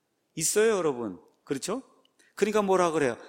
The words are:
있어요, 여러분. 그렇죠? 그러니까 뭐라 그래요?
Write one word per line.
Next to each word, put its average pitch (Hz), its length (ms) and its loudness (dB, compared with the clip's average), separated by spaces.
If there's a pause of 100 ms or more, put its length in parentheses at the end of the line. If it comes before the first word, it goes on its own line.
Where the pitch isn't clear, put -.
(360)
있어요, 208 420 2
여러분. 120 420 -2 (240)
그렇죠? 175 380 -6 (540)
그러니까 208 260 0
뭐라 185 300 2
그래요? 143 260 0 (120)